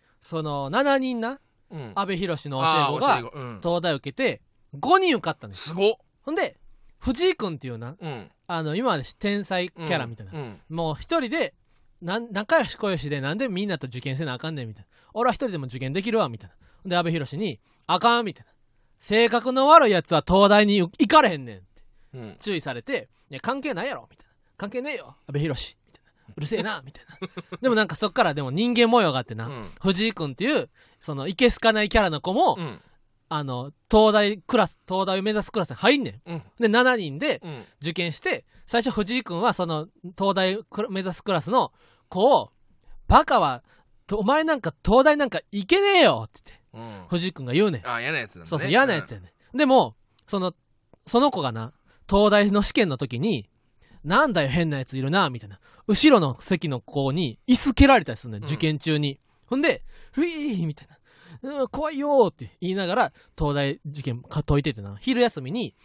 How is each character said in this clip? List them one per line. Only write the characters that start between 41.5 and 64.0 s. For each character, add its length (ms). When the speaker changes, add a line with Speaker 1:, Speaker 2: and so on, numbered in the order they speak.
Speaker 1:
の 200
子 320
を、 100
「バ 160
カ 160
は、 240
と-、 140
お 40
前 200
な 120
ん 60
か 120
東 220
大 100
な 100
ん 40
か 100
行 140
け 140
ね 200
え 40
よ」 240
っ 20
て 120
言 120
っ 40
て、 100
Speaker 2:
う 60
ん。 20
Speaker 1:
藤 220
井 20
君 140
が 80
言 140
う 40
ね 80
ん。 80
Speaker 2:
あ、 140
嫌 100
な 80
や 80
つ 80
な 60
ん 20
だ 20
ね。 40
Speaker 1:
そ 80
う 20
そ 80
う、 20
嫌 160
な 80
や 80
つ 100
や 100
ね 60
ん。 20
Speaker 2:
う 20
ん。 20
Speaker 1:
で 80
も、 300
そ 120
の、 140
そ 140
の 100
子 100
が 120
な、 180
東 200
大 220
の 100
試 120
験 160
の 80
時 200
に、 320
「な 240
ん 60
だ 100
よ、 60
変 200
な 80
や 60
つ 140
い 40
る 80
な」 220
み 80
た 80
い 20
な。 120
後 240
ろ 80
の 220
席 260
の 140
子 320
に 340
椅 80
子 180
蹴 140
ら 100
れ 60
た 80
り 60
す 100
ん 40
ね 80
ん、 40
Speaker 2:
う 20
ん。 20
Speaker 1:
受 100
験 200
中 200
に。 240
ほ 100
ん 60
で、 240
「ふ 140
い 300
ー」 120
み 80
た 80
い 60
な。 80
「う 200
ん、 60
怖 220
い 60
よ 120
ー」 20
っ 40
て 280
言 100
い 40
な 120
が 80
ら、 180
東 180
大 300
受 160